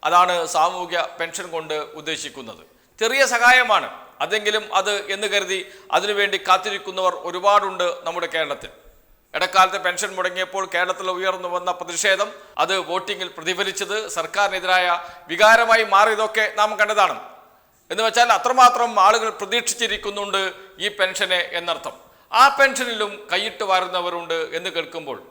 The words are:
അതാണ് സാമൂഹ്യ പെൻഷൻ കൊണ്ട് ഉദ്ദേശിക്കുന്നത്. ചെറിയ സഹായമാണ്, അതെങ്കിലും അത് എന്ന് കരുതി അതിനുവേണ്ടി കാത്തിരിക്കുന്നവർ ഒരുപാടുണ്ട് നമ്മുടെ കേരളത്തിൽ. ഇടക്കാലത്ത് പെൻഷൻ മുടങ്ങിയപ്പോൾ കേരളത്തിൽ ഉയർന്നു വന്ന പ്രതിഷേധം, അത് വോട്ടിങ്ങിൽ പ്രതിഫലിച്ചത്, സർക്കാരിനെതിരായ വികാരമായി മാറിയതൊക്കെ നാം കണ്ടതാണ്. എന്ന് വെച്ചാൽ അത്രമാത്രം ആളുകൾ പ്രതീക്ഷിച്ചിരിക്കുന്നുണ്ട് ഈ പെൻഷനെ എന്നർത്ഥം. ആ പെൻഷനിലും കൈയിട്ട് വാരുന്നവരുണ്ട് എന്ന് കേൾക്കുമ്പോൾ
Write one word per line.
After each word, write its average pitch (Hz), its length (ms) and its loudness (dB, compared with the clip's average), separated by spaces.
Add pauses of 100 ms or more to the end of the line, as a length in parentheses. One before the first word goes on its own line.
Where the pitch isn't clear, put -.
അതാണ് 180 280 4 (200)
സാമൂഹ്യ 175 460 0 (180)
പെൻഷൻ 165 360 -6
കൊണ്ട് 156 200 -6 (260)
ഉദ്ദേശിക്കുന്നത്. 139 640 -10 (380)
ചെറിയ 254 220 2 (100)
സഹായമാണ്, 233 560 4 (360)
അതെങ്കിലും 208 400 -2 (140)
അത് 202 160 0 (200)
എന്ന് 208 180 -6
കരുതി 190 260 -2 (380)
അതിനുവേണ്ടി 202 500 0
കാത്തിരിക്കുന്നവർ 185 720 0 (120)
ഒരുപാടുണ്ട് 185 580 2 (200)
നമ്മുടെ 170 280 -6
കേരളത്തിൽ. 143 360 -4 (680)
ഇടക്കാലത്ത് 185 500 2
പെൻഷൻ 180 300 -2
മുടങ്ങിയപ്പോൾ 185 480 -4 (100)
കേരളത്തിൽ 185 440 -2
ഉയർന്നു 185 380 -4
വന്ന 180 140 -4 (100)
പ്രതിഷേധം, 190 500 -2 (340)
അത് 180 100 0 (140)
വോട്ടിങ്ങിൽ 185 480 -6
പ്രതിഫലിച്ചത്, 180 600 -4 (200)
സർക്കാരിനെതിരായ 185 680 0 (460)
വികാരമായി 226 540 6 (100)
മാറിയതൊക്കെ 214 500 4 (140)
നാം 214 200 2
കണ്ടതാണ്. 202 380 2 (720)
എന്ന് 196 140 -2
വെച്ചാൽ 220 300 4
അത്രമാത്രം 240 540 4 (160)
ആളുകൾ 220 220 4 (100)
പ്രതീക്ഷിച്ചിരിക്കുന്നുണ്ട് 202 1040 -4 (420)
ഈ 208 40 -2 (100)
പെൻഷനെ 185 420 -2 (180)
എന്നർത്ഥം. 170 360 -6 (460)
ആ - 20 10 (160)
പെൻഷനിലും 240 520 0 (220)
കൈയിട്ട് 214 380 -4
വാരുന്നവരുണ്ട് 175 680 -2 (180)
എന്ന് 180 200 -6
കേൾക്കുമ്പോൾ 170 420 -8 (120)